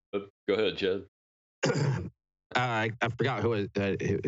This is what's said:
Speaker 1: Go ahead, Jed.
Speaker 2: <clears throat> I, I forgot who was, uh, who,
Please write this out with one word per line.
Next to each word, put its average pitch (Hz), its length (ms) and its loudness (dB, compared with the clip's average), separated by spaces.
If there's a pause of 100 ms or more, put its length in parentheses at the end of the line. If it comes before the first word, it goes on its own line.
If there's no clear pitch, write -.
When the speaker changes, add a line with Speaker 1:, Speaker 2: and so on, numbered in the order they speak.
(140)
Speaker 1:
Go 101 400 -4
ahead, 95 240 2
Jed. 95 280 0 (580)
Speaker 2:
<clears throat> 135 480 0 (440)
I, 113 360 0 (100)
I 117 60 2 (100)
forgot 117 240 0
who 113 80 2
was, 101 260 0
uh, 101 240 0
who, 98 280 0